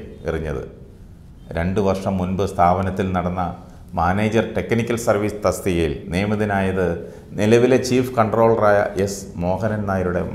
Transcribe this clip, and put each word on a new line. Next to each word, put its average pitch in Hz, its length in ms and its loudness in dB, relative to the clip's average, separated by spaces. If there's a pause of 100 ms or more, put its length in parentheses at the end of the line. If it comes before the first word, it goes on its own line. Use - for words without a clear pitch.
(280)
എറിഞ്ഞത്. 78 340 -4 (960)
രണ്ടു 95 300 0
വർഷം 95 320 -2
മുൻപ് 92 240 -2 (100)
സ്ഥാപനത്തിൽ 92 520 2 (100)
നടന്ന 90 280 -2 (560)
മാനേജർ 104 460 2 (100)
ടെക്നിക്കൽ 113 500 -2
സർവീസ് 101 400 0
തസ്തികയിൽ 85 480 0 (200)
നിയമിതനായത് 98 720 0 (540)
നിലവിലെ 120 400 6 (100)
ചീഫ് 123 280 0
കൺട്രോളറായ 110 600 4 (260)
എസ് - 180 -8 (200)
മോഹനൻ 104 480 -2
നായരുടെ 90 320 -2 (100)